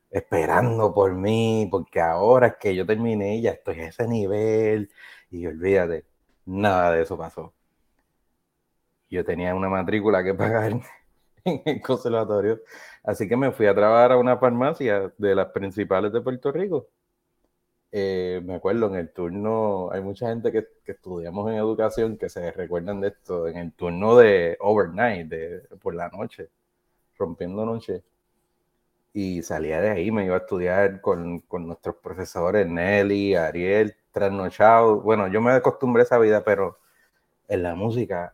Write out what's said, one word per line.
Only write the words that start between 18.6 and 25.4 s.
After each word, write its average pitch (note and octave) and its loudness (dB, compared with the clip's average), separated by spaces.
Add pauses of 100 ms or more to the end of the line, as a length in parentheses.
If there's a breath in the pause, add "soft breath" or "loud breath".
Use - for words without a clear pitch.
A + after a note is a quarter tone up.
en F#2+ -4
el F2 -8
turno, G2+ -4
hay F#2+ -6
mucha G2 -8
gente A#2 -4
que, A2 -2 (160)
que G2 -14
estudiamos F#2 -8
en A2 -4
educación A2 -2
que F#2+ -8
se F2 -8
recuerdan F2 -8
de G2+ -4
esto, F2 -8
en E2 -8
el E2+ -10
turno F#2 0
de F#2+ 6
overnight, G2+ 0
de, E2+ -10 (220)